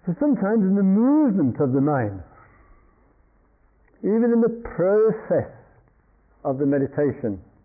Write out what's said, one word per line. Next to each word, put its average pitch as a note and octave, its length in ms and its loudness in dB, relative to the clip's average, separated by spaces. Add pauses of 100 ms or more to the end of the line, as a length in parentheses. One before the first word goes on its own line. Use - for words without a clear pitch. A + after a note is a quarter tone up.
So F3 120 -4
sometimes A3+ 440 0
in F#3 120 2
the G3+ 80 2
movement G3 760 2
of C3+ 120 0
the C3+ 80 2
mind, A#2+ 420 -2 (1800)
even A3+ 320 0
in A3+ 60 2
the A#3 80 2 (260)
process G3+ 760 0 (920)
of C3+ 140 -4
the D3 80 0
meditation C#3 720 -2 (240)